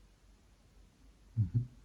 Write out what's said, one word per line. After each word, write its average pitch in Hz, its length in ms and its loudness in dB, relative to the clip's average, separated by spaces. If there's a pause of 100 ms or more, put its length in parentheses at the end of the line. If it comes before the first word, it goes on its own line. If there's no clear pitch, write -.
(1400)
Мгм. 110 320 0 (180)